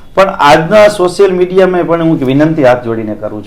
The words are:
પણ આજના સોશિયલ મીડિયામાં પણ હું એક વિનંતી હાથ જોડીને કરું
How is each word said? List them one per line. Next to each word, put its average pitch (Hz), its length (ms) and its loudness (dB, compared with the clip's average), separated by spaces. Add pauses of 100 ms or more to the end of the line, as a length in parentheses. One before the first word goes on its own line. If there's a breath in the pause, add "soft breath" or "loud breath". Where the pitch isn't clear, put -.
(160 loud breath)
પણ 190 80 2
આજના 185 640 2
સોશિયલ 180 440 0
મીડિયામાં 180 560 0
પણ 165 160 -2
હું 160 140 2
એક 135 60 -4
વિનંતી 147 400 0
હાથ 123 200 2
જોડીને 113 320 -6
કરું 104 320 -12